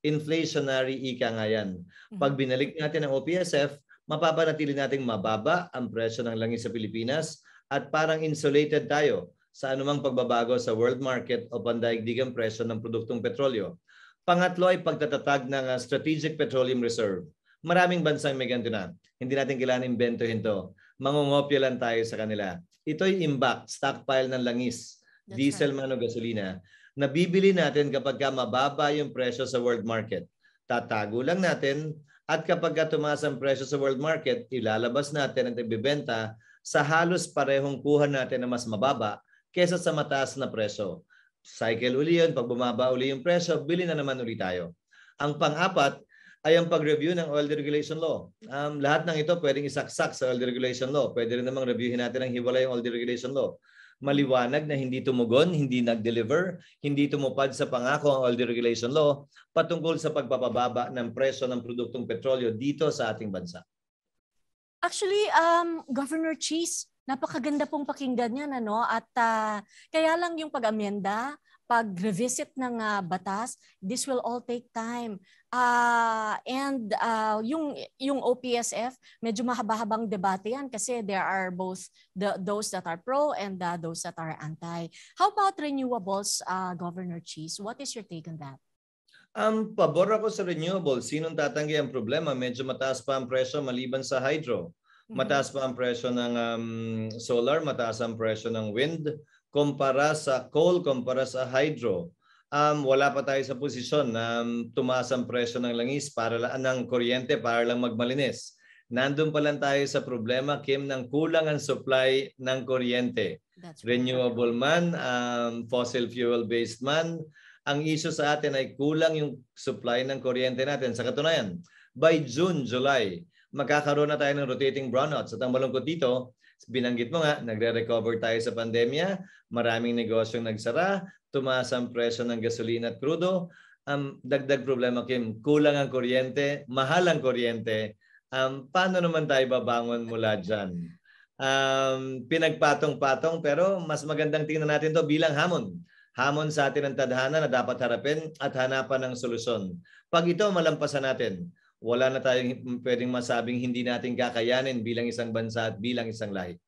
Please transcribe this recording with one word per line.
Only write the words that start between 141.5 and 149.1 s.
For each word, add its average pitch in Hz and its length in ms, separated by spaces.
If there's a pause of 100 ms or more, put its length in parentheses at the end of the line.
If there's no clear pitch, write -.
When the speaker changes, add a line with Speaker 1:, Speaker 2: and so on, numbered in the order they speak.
Speaker 1:
pinagpatong-patong, 156 1120
pero 165 400
mas 160 240
magandang 151 400
tingnan 156 320
natin 156 160
to 156 160
bilang 156 260
hamon. 139 460 (400)
Hamon 147 320
sa 139 200
atin 143 200
ang 117 80
tadhana 135 440
na 135 80
dapat 123 280
harapin 139 600
at 139 160
hanapan 131 560